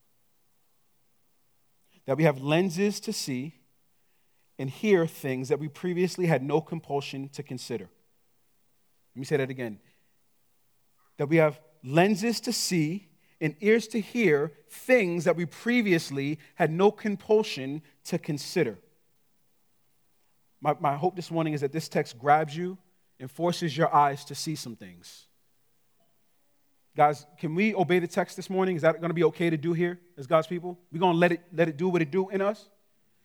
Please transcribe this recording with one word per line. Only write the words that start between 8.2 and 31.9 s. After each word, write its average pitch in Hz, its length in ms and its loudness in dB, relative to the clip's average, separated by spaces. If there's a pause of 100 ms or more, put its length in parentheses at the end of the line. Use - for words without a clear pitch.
Let 127 60 -12
me 135 40 -10
say 147 140 0
that 131 100 -2
again. 120 300 -8 (1400)
That 147 140 -2
we 165 60 4
have 151 220 4 (240)
lenses 190 600 2
to 247 100 -4
see 175 560 -2 (320)
and 156 220 -2
ears 214 260 4
to 233 140 -4
hear 165 500 2 (160)
things 180 560 2
that 170 100 4
we 170 120 -4
previously 160 920 0 (160)
had 160 160 2
no 185 200 4
compulsion 202 880 -2 (240)
to 170 140 -4
consider. 143 600 -4 (1800)
My, 147 180 0
my 143 160 0
hope 180 220 -2
this 175 140 -10
morning 160 240 0
is 139 80 -4
that 135 100 -2
this 156 160 -6
text 147 300 -4
grabs 147 360 2
you 180 220 -8 (420)
and 131 120 -14
forces 170 440 -2
your 151 180 2
eyes 143 340 2
to 143 80 -14
see 151 220 -6
some 117 200 -12
things. 90 500 -20 (1700)
Guys, 147 300 2 (140)
can 156 160 -6
we 208 200 2
obey 180 260 2
the 175 60 0
text - 300 -4
this 185 140 -10
morning? 185 260 0
Is 143 60 -4
that 160 180 4
gonna 170 140 -4
be 170 100 2
okay 170 240 2
to 165 80 2
do 160 160 -2
here 175 260 -2 (200)
as 135 80 -14
God's 160 200 2
people? 175 320 -8 (140)
We're 160 80 -6
gonna 180 160 4
let 170 160 6
it, 165 80 -2 (100)
let 165 160 2
it 151 120 -4
do 180 100 -2
what 175 140 2